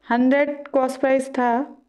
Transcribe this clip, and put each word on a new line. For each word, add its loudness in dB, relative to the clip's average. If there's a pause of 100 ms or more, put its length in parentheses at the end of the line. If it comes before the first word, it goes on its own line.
हंड्रेड 0
कॉस्ट -2
प्राइस 0
था 0 (380)